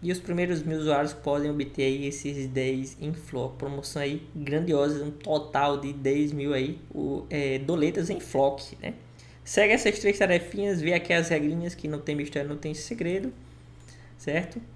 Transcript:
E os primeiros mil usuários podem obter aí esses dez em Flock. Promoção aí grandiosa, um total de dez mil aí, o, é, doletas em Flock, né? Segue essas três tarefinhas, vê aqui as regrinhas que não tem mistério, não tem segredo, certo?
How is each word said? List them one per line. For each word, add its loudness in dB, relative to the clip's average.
E 0
os 0
primeiros 0
mil 0
usuários 2
podem 0
obter 0
aí 2
esses -4
dez 0
em -4
Flock. -6
Promoção -4
aí -2
grandiosa, 2
um -4
total 0
de -4
dez 2
mil -2
aí, 0
o, -4
é, 0
doletas 2
em -4
Flock, 0
né? -6
Segue 6
essas 4
três 2
tarefinhas, 2
vê 2
aqui 0
as 4
regrinhas 0
que -8
não -4
tem -4
mistério, -4
não -6
tem -6
segredo, -4
certo? -2